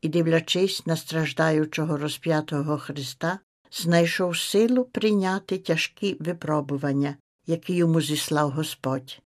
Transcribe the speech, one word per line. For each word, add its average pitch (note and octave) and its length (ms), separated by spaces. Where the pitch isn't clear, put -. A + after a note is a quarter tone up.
І, D#3+ 80
дивлячись E3 760
на E3 100
страждаючого D#3 1000
розп'ятого C#3+ 800
Христа, C#3+ 640
знайшов E3+ 680
силу A#3+ 480
прийняти G3 720
тяжкі F#3 640
випробування, C#3+ 960
які E3 260
йому E3 280
зіслав D3 500
Господь C3+ 760